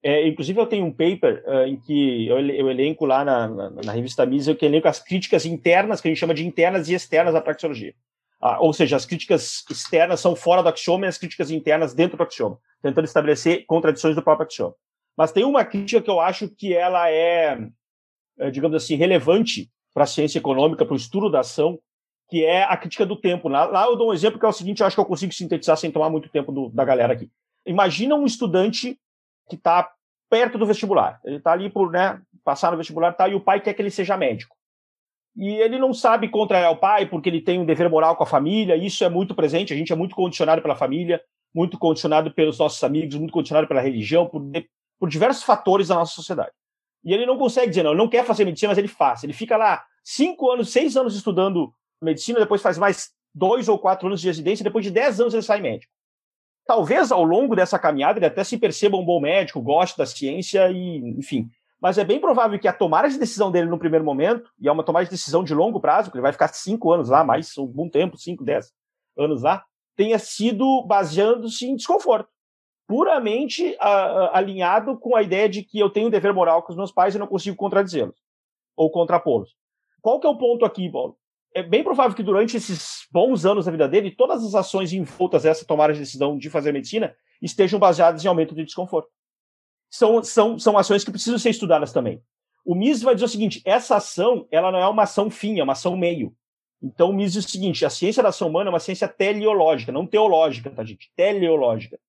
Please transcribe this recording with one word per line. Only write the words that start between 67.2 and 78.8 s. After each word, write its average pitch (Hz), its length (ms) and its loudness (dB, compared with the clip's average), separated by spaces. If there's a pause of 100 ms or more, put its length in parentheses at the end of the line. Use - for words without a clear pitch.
mais 143 340 -2
algum 139 320 -8
tempo, - 260 -2
cinco, 170 280 -12
dez 123 280 -4 (460)
anos 143 240 -2
lá, 170 220 0 (320)
tenha 220 240 2
sido 240 640 0
baseando-se 208 800 0
em 269 80 -4
desconforto. 254 540 0 (580)
Puramente, 269 920 -2
a-, - 80 2
a-, 190 500 2
alinhado 196 600 0
com 240 180 0
a 214 60 4
ideia 196 260 0
de 196 140 -4
que - 160 -10
eu 202 120 4
tenho 214 180 0
um - 20 0
dever 202 220 2
moral 165 300 2
com - 80 -18
os 170 60 -10
meus 185 160 -8
pais 185 220 2
e 208 40 -4
não 202 80 -6
consigo 196 300 -6
contradizê-los 180 600 -2 (600)
ou 160 140 2